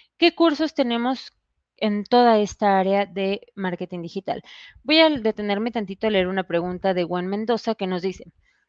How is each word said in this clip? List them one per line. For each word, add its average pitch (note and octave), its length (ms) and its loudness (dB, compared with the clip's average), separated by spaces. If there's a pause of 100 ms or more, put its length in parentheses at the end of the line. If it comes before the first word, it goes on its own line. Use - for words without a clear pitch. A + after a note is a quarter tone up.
(160)
¿Qué E4+ 180 2
cursos D#4+ 380 0
tenemos A#3+ 580 -2 (460)
en G#3 260 -2
toda A#3+ 360 4
esta G3+ 400 0
área G3 260 2
de G3 500 -4
marketing F3+ 460 -6
digital? - 420 -8 (400)
Voy D#4 160 4
a D#4+ 100 6
detenerme G#3+ 640 -2
tantito G3+ 360 -6
a - 20 2
leer F#3+ 180 2
una F#3+ 160 -2
pregunta F3+ 500 -2
de F3 120 0
Juan F3+ 220 -4
Mendoza A3 480 -4
que F#3+ 120 -6
nos F#3 140 -4
dice, F#3 240 -8 (420)